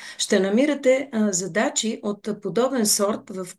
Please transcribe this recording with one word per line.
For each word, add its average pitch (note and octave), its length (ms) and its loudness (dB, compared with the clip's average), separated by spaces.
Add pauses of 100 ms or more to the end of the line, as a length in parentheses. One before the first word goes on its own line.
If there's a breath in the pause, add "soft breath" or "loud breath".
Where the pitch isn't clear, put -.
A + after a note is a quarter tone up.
(180 loud breath)
Ще - 220 2
намирате, C4 720 2
а, G#3+ 200 2
задачи G3+ 720 -2
от G#3 260 -6 (140)
подобен A#3 440 0
сорт, G#3 440 0
в, F#3 160 -8 (120)